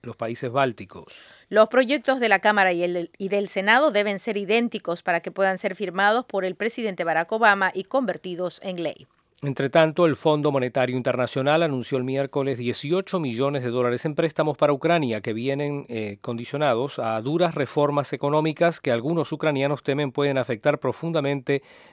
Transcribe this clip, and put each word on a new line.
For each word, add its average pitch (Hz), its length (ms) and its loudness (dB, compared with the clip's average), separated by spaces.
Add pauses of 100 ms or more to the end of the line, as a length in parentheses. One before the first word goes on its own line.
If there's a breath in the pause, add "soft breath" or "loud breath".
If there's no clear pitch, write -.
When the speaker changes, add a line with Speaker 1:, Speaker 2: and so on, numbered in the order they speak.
Speaker 1:
los 117 140 -14
países 117 360 -6
bálticos. 123 600 -2 (360 loud breath)
Speaker 2:
Los 220 200 6
proyectos 262 500 2
de 233 100 2
la 196 100 4
Cámara 196 340 4
y 170 80 -2
el, 175 380 -2
y 190 100 -6
del 202 180 0
Senado 226 440 4
deben 202 260 0
ser 202 200 -6
idénticos 202 680 -2
para 170 160 0
que 180 100 -8
puedan 185 300 0
ser 196 160 -4
firmados 202 500 0
por 190 200 -2
el 185 100 -4
presidente 214 480 -4
Barack 165 280 0
Obama 202 440 4
y 190 80 -4
convertidos 180 800 -4
en 185 180 -6
ley. - 240 -6 (380)
Speaker 1:
Entre 139 260 -2
tanto, 160 380 4
el 143 80 0
Fondo 151 360 2
Monetario 127 440 0
Internacional 131 680 0
anunció 135 380 -2
el 127 60 -2
miércoles 135 520 -2
dieciocho 147 640 -4
millones 139 420 -2
de 123 80 -4
dólares 123 360 -2
en 151 100 -4
préstamos 156 420 0
para 147 160 4
Ucrania, 135 480 2
que 113 120 -4
vienen, 139 560 -4
eh, 107 320 -6
condicionados 127 760 -2
a 113 240 -2
duras 165 320 0
reformas 143 600 0
económicas 156 680 0
que 131 120 -2
algunos 139 400 -2
ucranianos 143 520 -2
temen 143 280 -2
pueden 143 280 0
afectar 135 400 0
profundamente 139 840 -2 (320 loud breath)